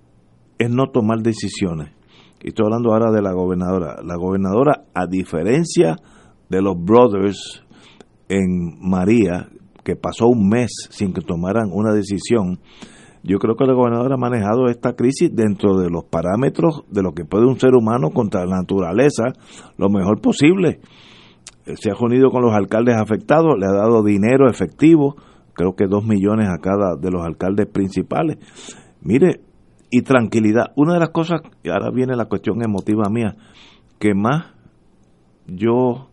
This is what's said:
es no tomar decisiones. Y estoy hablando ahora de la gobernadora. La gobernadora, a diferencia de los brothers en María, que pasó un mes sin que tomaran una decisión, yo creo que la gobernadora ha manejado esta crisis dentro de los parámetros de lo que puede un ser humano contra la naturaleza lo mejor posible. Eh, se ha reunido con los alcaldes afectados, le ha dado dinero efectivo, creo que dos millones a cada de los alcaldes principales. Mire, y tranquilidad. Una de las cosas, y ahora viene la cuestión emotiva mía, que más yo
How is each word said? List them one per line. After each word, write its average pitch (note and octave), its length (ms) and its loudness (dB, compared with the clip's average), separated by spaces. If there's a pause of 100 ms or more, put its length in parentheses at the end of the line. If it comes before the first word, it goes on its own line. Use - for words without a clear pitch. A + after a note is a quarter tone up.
(580)
es A#2 120 0
no C3 220 0
tomar A2+ 280 0
decisiones. F#2+ 720 -4 (480)
Y - 60 -10
estoy G#2+ 180 -2
hablando A#2 260 0
ahora A2 180 2
de G#2+ 120 2
la G2 100 -2
gobernadora. F2+ 720 -2
La F2 120 -8
gobernadora, G2 680 0 (100)
a F2+ 120 -4
diferencia A#2 880 -2 (520)
de F#2 140 -2
los F#2+ 160 0
brothers G2+ 840 2 (640)
en F2+ 520 -2
María, F#2 680 0 (340)
que F2+ 140 -6
pasó F#2 300 -2
un A#2 220 4
mes A#2 220 0 (200)
sin F#2+ 220 -6
que F2+ 80 -6
tomaran F#2+ 520 -4
una G#2+ 200 -2
decisión, G2 680 -2 (640)
yo - 160 -2
creo A2 160 0
que C3+ 120 0
la C3 80 2
gobernadora B2 400 0
ha C3 40 -4
manejado B2 500 0
esta A#2+ 260 -4
crisis C3+ 400 0
dentro G2+ 440 0
de F2+ 120 0
los E2 140 -6
parámetros C3 840 -2
de G2 120 -2
lo F2+ 100 -2
que E2+ 120 -10
puede G2+ 220 2
un B2+ 120 2
ser B2+ 160 4
humano A#2+ 360 2
contra G2+ 360 -2
la F#2 100 -2
naturaleza G2 760 0 (460)
lo G2+ 100 0
mejor G2+ 320 0
posible. F3 600 2 (840)
Eh, - 100 -12
se - 140 -4
ha G2 40 -2
reunido A#2+ 360 4
con B2 120 -2
los A#2 120 2
alcaldes A2+ 420 0
afectados, A2 600 0
le F#2+ 80 -2
ha F#2+ 60 0
dado A2 300 2
dinero A2 480 4
efectivo, C#3+ 640 2 (380)
creo F#2 200 -2
que G2+ 120 0
dos G#2 180 0
millones G#2 440 2
a F2 100 -4
cada F#2+ 380 0
de E2 140 -4
los F2+ 120 -4
alcaldes F#2 440 -2
principales. G2 720 -4 (640)
Mire, - 380 2 (500)
y A#2+ 120 2
tranquilidad. A2+ 760 2
Una D3+ 180 2
de E3+ 60 2
las D#3 100 0
cosas, E3 300 -4 (220)
y - 60 -8
ahora G2+ 220 -2
viene B2+ 260 -2
la A2+ 100 -4
cuestión G#2 360 -4
emotiva G#2+ 480 -2
mía, A2+ 260 -4 (600)
que G#2 160 0
más A#2+ 320 -2 (1000)
yo A#2+ 680 -2